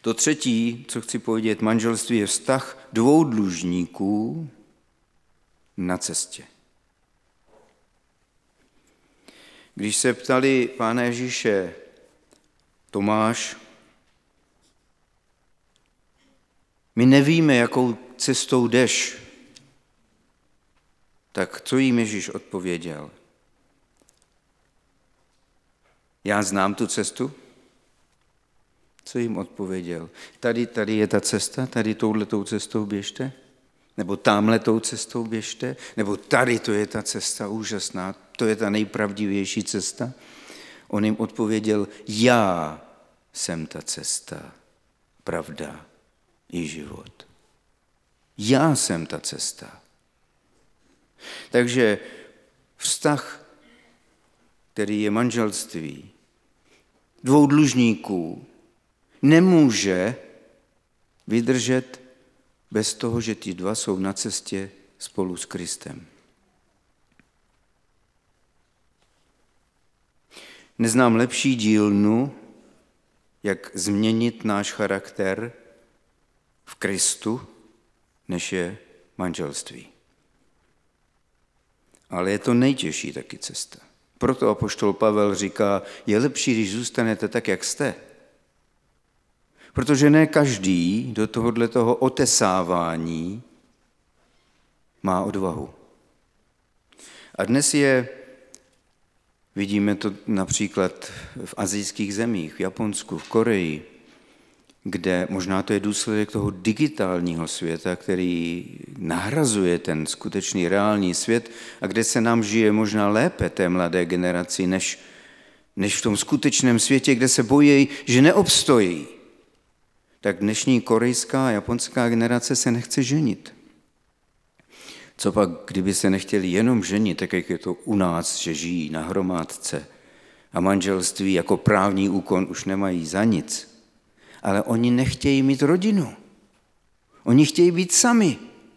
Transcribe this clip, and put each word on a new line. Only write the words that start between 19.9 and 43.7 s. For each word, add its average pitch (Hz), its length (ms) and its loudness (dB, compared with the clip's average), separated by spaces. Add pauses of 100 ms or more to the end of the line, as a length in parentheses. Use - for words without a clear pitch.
tak - 280 -6
co - 180 -2
jim 131 200 4
Ježíš 107 300 -2
odpověděl? 85 840 -8 (3250)
Já 101 180 2
znám 98 320 0
tu 110 120 -2
cestu, 120 460 -4 (1700)
co - 140 -6
jim 117 180 -2
odpověděl? 90 760 -8 (300)
„Tady, 117 260 0
tady 110 300 -2
je 107 100 4
ta 101 140 2
cesta, 113 460 -4
tady 110 280 -2
touhletou 107 500 -2
cestou 107 420 -4
běžte? 104 460 -6 (640)
Nebo 98 200 -4
támhletou 110 640 2
cestou - 440 -8
běžte? 113 520 -8 (200)
Nebo 101 200 -2
tady 120 420 2
to 113 140 -4
je 104 140 0
ta 107 160 -8
cesta - 460 -6
úžasná, 98 680 -8 (220)
to 120 100 0
je 110 100 2
ta 107 140 -2
nejpravdivější 101 920 -2
cesta?“ 113 480 -6 (760)
On 104 160 0
jim 107 140 0
odpověděl: 107 720 0 (200)
„Já 104 720 2 (520)
jsem 82 340 -6
ta 76 160 -14